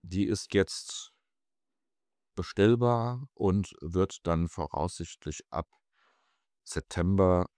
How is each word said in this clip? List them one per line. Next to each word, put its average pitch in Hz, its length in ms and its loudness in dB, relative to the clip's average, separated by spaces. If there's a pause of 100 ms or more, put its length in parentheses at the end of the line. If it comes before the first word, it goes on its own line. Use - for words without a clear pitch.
Die 92 220 -2
ist - 280 -4
jetzt - 580 -2 (1200)
bestellbar 120 960 2
und 98 480 0
wird 90 440 -2
dann 85 220 2
voraussichtlich - 1000 -6
ab - 180 -6 (1000)
September 90 800 2 (100)